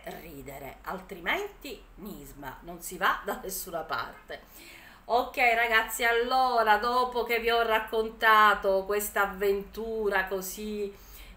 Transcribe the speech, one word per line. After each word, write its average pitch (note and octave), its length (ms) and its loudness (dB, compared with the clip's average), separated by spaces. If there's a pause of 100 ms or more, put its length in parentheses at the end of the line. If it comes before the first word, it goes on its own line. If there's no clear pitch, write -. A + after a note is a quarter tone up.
(220)
ridere, C#3 640 -14
altrimenti G3 1000 -8 (120)
nisma, C#3+ 680 -14
non E3+ 180 -14
si F#3 180 -12
va G#3 280 0
da G#3+ 180 -4
nessuna F3+ 380 -8
parte. - 640 -8 (600)
Ok B3+ 320 0 (200)
ragazzi, A3+ 500 0
allora A#3 720 4
dopo A#3+ 480 0
che A#3 160 0
vi A#3 100 2
ho A#3 120 4
raccontato A3 1200 4
questa G#3 380 0
avventura G3 1040 -2
così, G3+ 600 -6 (480)